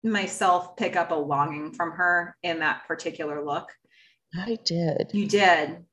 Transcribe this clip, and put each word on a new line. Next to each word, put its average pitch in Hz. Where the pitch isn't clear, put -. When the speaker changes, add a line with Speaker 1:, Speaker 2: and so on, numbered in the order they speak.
Speaker 1:
myself 190
pick 185
up 170
a -
longing 151
from 165
her 175
in 165
that 156
particular 156
look. 151
Speaker 2:
I 220
did. 170
Speaker 1:
You 208
did? 175